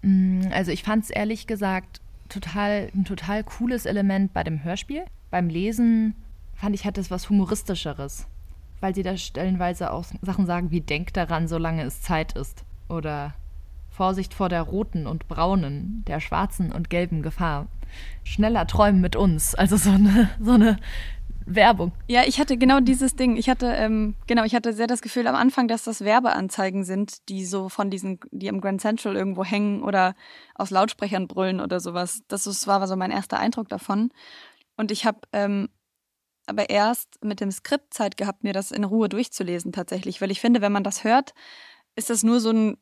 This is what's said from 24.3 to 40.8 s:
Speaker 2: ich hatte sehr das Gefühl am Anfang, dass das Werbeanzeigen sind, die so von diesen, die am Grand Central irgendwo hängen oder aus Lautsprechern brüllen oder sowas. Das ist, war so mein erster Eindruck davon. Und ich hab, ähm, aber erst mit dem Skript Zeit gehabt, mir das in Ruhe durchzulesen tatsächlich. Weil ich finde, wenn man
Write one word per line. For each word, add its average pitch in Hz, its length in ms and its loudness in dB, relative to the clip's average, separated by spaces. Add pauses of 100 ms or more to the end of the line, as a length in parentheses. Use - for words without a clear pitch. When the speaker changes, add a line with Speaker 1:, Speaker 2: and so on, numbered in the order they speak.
Speaker 2:
ich 220 100 0
hatte 233 180 0
sehr 220 140 -2
das 233 160 -2
Gefühl 233 240 -2
am - 80 0
Anfang, 254 320 4
dass 226 160 -2
das 220 200 -8
Werbeanzeigen 196 840 2
sind, 190 440 -6
die 190 160 -6
so 190 240 -4
von 196 220 -2
diesen, 190 300 -6 (100)
die 190 180 -8
am 196 120 -4
Grand 196 200 -2
Central 214 360 -2
irgendwo 190 260 -2
hängen 202 400 -2
oder 190 320 2 (400)
aus 190 160 -4
Lautsprechern 190 560 0
brüllen 190 340 -2
oder 180 200 -2
sowas. 180 480 -6
Das 196 180 -4
ist, 196 220 -6
war 196 180 4
so 190 80 -2
mein 185 160 -2
erster - 300 -2
Eindruck 226 280 -2
davon. 202 420 -2 (640)
Und 214 160 -2
ich 208 140 -2
hab, 214 260 -2
ähm, 202 380 0 (760)
aber 104 240 -4
erst - 540 0
mit 208 160 -4
dem 196 100 -2
Skript - 440 -6
Zeit 202 220 -4
gehabt, 196 280 -6
mir 202 80 0
das 190 180 -4
in 208 140 -2
Ruhe 208 240 2
durchzulesen 185 640 -4
tatsächlich. 185 480 -6
Weil 190 100 -2
ich 190 100 -4
finde, 240 200 4
wenn 202 120 2
man 202 120 0